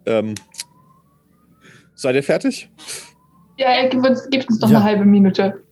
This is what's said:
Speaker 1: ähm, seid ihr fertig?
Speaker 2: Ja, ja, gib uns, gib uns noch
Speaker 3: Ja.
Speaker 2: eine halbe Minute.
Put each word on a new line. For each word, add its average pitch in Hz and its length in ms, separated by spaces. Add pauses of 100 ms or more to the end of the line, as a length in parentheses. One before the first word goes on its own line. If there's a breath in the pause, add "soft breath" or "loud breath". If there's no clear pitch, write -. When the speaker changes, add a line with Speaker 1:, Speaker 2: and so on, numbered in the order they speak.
Speaker 1:
ähm, 110 280 (1600 soft breath)
seid 127 220
ihr 139 60
fertig? 165 460 (880 loud breath)
Speaker 2:
Ja, 262 140 (120)
ja, 262 60
gib 254 160
uns, 254 260
gib 262 200
uns 220 100
noch 226 100
Speaker 3:
Ja. 220 80
Speaker 2:
eine 208 60
halbe 208 200
Minute. 196 680